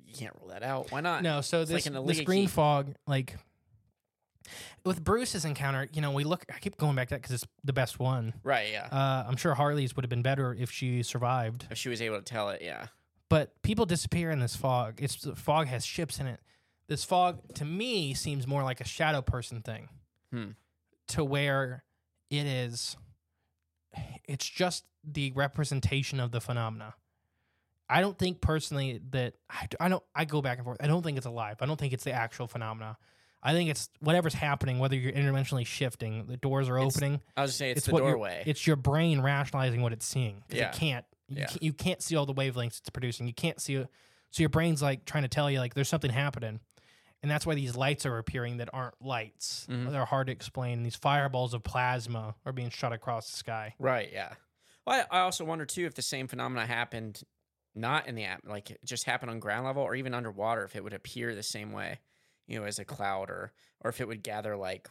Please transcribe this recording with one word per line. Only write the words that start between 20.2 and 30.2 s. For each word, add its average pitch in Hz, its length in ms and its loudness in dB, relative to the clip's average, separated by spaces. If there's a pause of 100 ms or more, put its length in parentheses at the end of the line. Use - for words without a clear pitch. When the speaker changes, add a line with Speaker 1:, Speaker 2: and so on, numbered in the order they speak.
Speaker 1:
Hmm. 110 200 -6 (580)
Speaker 2:
To 165 140 0
where 135 600 0 (480)
it 143 160 0
is, 123 480 -4 (1300)
it's - 240 -4
just - 380 0 (180)
the 143 300 -2
representation 139 840 0
of 120 120 0
the 120 100 -2
phenomena. 113 540 -4 (920)
I 151 140 8
don't 190 160 2
think 185 240 2
personally 139 580 0 (120)
that, 127 240 0 (140)
I, - 180 -6 (120)
I 175 100 4
don't, 185 140 2 (120)
I 156 100 2